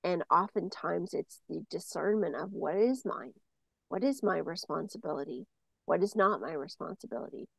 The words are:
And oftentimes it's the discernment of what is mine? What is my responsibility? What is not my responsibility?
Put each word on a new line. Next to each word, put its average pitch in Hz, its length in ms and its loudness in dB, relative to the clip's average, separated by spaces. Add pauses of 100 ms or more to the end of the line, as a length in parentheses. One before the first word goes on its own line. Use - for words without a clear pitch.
And 170 280 2
oftentimes 175 800 2
it's - 340 -4
the - 220 -6
discernment 170 640 0
of 175 160 -4
what 170 240 -2
is 247 300 4
mine? - 280 -4 (560)
What 190 140 0
is 269 200 2
my 185 140 4
responsibility? 160 1080 -4 (380)
What 170 160 4
is 208 140 2
not 196 260 4
my 147 120 -4
responsibility? - 960 -8 (120)